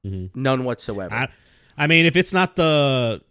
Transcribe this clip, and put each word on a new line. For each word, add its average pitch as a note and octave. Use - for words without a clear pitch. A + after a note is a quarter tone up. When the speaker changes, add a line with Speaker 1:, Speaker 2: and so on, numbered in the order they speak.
Speaker 1:
Mm-hmm. F#2+
Speaker 2:
None C3
whatsoever. G2+
Speaker 1:
I, B2+
I D3
mean, E3
if E3
it's F3+
not F#3
the C3+